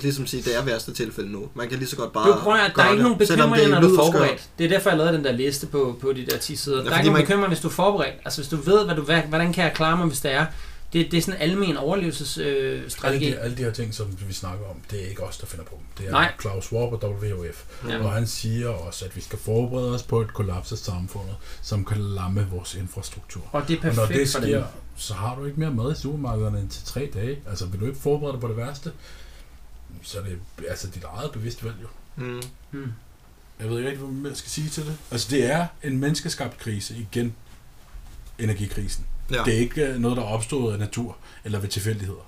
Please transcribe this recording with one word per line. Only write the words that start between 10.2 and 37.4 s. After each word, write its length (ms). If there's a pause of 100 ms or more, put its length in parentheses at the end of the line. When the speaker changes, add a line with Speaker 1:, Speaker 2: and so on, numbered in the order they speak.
Speaker 2:
det 120
er. 140 (460)
Det, 180
det 80
er 40
sådan 200
en 80
almen 260
overlevelses-, 640
øh, 380
Speaker 3:
Alle 120
Speaker 2:
strategi. 400
Speaker 3:
de, 80
alle 180
de 60
her 100
ting, 220
som 120 (220)
vi 60
snakker 360
om, 60 (140)
det 140
er 40
ikke 140
os, 160
der 80
finder 180
på 140
dem. 80 (120)
Det 80
er 60
Speaker 2:
Nej. 260
Speaker 3:
Klaus 260
Schwab 280
og 120 (180)
W 20 (200)
H 100
F. 360
Speaker 2:
Ja. 140
Speaker 3:
Og 80
han 140
siger 420
også, 360
at 120
vi 40
skal 180
forberede 560
os 80
på 180
et 140
kollaps 380
af 60
samfundet, 560 (280)
som 220
kan 160
lamme 500
vores 240
infrastruktur. 680 (100)
Speaker 2:
Og 160
det 160
er 40
Speaker 3:
Og 80
når 100
Speaker 2:
perfekt 140
Speaker 3:
det 80
Speaker 2:
for 120
Speaker 3:
sker, 160
Speaker 2:
dem. 80 (320)
Speaker 3:
så 180
har 200
du 100
ikke 160
mere 100
mad 220
i 80
supermarkederne 600
end 100
til 140
tre 300
dage. 240 (120)
Altså, 160
vil 140
du 60
ikke 140
forberede 320
dig 80
på 80
det 80
værste, 340 (1120)
så 160
er 40
det, 160 (300)
altså, 260
dit 100 (120)
eget 160
bevidst 320
valg 180
jo. 60 (360)
Speaker 1:
Mm. 180 (300)
Speaker 2:
Mm. 200 (680)
Speaker 3:
Jeg 100
ved 80
ikke 120
rigtig, 160
hvad 240
jeg 80
skal 120
sige 180
til 140
det. 140 (140)
Altså, 200
det 220
er 140 (160)
en 160
menneskeskabt 600
krise 360 (180)
igen. 220 (1040)